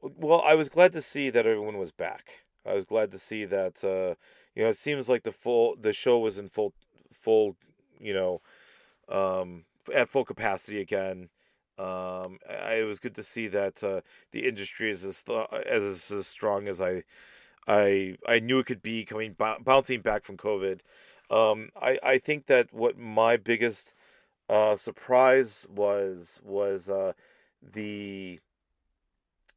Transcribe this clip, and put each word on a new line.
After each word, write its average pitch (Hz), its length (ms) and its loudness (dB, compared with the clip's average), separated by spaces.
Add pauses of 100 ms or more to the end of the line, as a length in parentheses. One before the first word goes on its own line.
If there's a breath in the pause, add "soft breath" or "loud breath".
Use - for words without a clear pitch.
well, 151 420 2
I 151 120 6
was 151 160 2
glad 180 220 8
to 165 100 -6
see 143 260 -2
that 117 160 4
everyone 107 320 0
was 92 160 -8
back. - 520 -10 (200)
I 98 80 -4
was 98 140 -2
glad 107 240 0
to 95 80 -16
see 107 260 -8
that, 95 400 -4
uh, 92 300 -2 (400 soft breath)
you 104 80 -2
know, 113 80 4
it 107 80 0
seems 139 280 -4
like 123 160 2
the 113 100 -6
full, 117 440 2
the 107 160 -2
show 120 260 2
was 107 200 -2
in 101 100 -12
full, 104 240 -4 (400)
full, 107 440 2 (440)
you 104 140 -8
know, 92 260 0 (720 soft breath)
um, 92 540 -2 (220)
f-, - 80 -10
at 123 140 2
full 131 160 0
capacity 104 560 -6
again. 95 480 -4 (500)
Um, 92 600 -8 (100)
I, 107 320 -6
it 110 60 0
was 104 140 -8
good 120 160 -10
to 110 60 -12
see 113 260 -8
that, 98 360 -2
uh, 95 160 -2 (320 soft breath)
the 113 140 -4
industry 110 440 -6
is 92 140 -8
as 95 180 -8
th-, 113 240 -4 (200)
as, 101 440 -2
as 101 160 -6
strong 101 420 -4
as 92 120 -6
I, 92 240 -2 (640 loud breath)
I, 98 480 4 (120)
I 120 120 4
knew 123 180 0
it 123 80 0
could 117 160 -8
be 110 220 -6
coming, 110 280 -8
bou-, 107 280 -2
bouncing 131 400 2
back 107 240 -2
from 98 120 -16
covid. 95 440 -2 (500 soft breath)
Um, 110 400 2 (100)
I, 131 220 0
I 135 160 4
think 147 280 -4
that 123 280 4
what 117 240 0
my 113 380 4
biggest, 110 580 -2 (540 soft breath)
uh, 107 280 4
surprise 127 920 2
was, 98 760 -4
was, 98 440 -4
uh, 95 260 -2 (460 soft breath)
the, 101 800 -12 (1200)